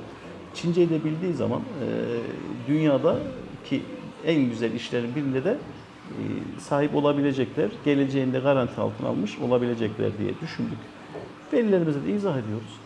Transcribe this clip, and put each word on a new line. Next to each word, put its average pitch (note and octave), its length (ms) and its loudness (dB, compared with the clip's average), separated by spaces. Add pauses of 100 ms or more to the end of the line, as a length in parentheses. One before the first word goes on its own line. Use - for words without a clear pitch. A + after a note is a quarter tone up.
(540)
Çinceyi E3+ 360 4
de D#3 140 2
bildiği E3 300 0
zaman, A#2 260 0
e, A2+ 260 -6 (840)
dünyadaki D3+ 1120 2 (440)
en D#3 160 4
güzel A2+ 300 0
işlerin A#2+ 420 -4
birinde C3+ 300 0
de, A3+ 140 2 (520)
e, A2 120 -8 (380)
sahip D3 340 2
olabilecekler, C#3+ 760 2 (140)
geleceğinde C3+ 540 4
garanti B2+ 420 4
altına A2 280 -2
almış G3+ 300 -2
olabilecekler A#2 800 0
diye G2+ 120 0 (120)
düşündük. A#2 360 -4 (760)
Velilerimize F3 540 4
de F#3 60 0
izah G3 260 0
ediyoruz. A2 480 -6